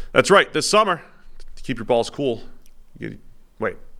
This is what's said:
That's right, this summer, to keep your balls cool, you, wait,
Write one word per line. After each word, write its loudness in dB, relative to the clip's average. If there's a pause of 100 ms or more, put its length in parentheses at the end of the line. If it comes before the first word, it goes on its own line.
(140)
That's 6
right, 6
this -2
summer, 2 (540)
to -10
keep -4
your -8
balls 2
cool, -4 (560)
you, -10 (420)
wait, -4 (220)